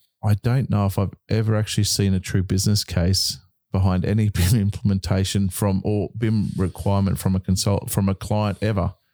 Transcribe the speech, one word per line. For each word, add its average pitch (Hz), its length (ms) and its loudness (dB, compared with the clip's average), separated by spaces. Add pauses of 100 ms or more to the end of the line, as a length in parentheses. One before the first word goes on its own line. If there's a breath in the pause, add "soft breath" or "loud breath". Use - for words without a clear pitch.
(240)
I 104 100 2
don't 120 360 -2
know 104 160 2
if 95 120 -2
I've 95 140 -2 (160)
ever 110 280 0
actually 107 280 0
seen 98 300 0
a 92 60 0
true 95 220 -2
business 98 420 0
case - 540 0 (320)
behind 95 340 2
any 107 240 2
<laughs> - 20 0
bim 90 280 2
implementation 98 920 0
from, 95 340 -2
or 104 320 -2
bim 110 400 0
requirement 98 600 0
from 95 180 0
a 92 40 0
consult-, 98 500 0
from 98 180 0
a 95 60 0
client 104 480 -2
ever. 101 320 0 (200)